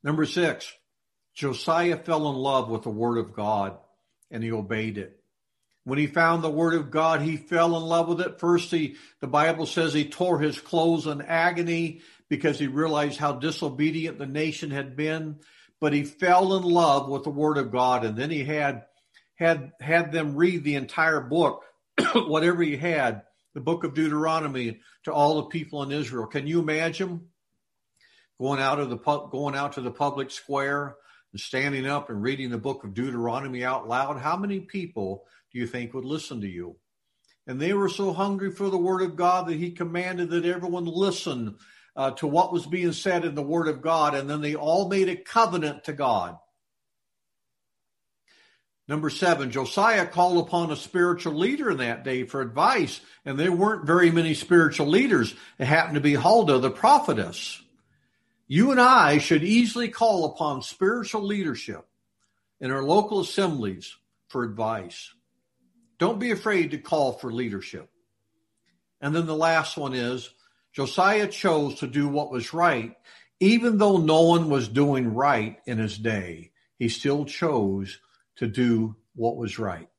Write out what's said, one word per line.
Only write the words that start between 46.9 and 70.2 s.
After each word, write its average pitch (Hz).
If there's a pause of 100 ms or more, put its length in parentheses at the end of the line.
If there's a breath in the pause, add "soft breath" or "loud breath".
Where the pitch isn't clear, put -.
Number 151
seven, 139
Josiah 190
called 175
upon 170
a 147
spiritual 175
leader 247
in 156
that 117
day 127
for 135
advice, 151 (240 loud breath)
and 139
there 180
weren't 190
very 170
many 165
spiritual 160
leaders. 180 (240 loud breath)
It 131
happened 156
to 147
be 143
Huldah, 151
the 127
prophetess. 131 (840)
You 208
and 254
I 214
should 151
easily 233
call 202
upon 147
spiritual 214
leadership 160 (760)
in 131
our 135
local 185
assemblies 139 (340)
for 127
advice. 107 (880)
Don't 202
be 240
afraid 175
to 151
call 143
for 120
leadership. 101 (1120)
And 147
then 170
the 156
last 160
one 139
is, 123 (460)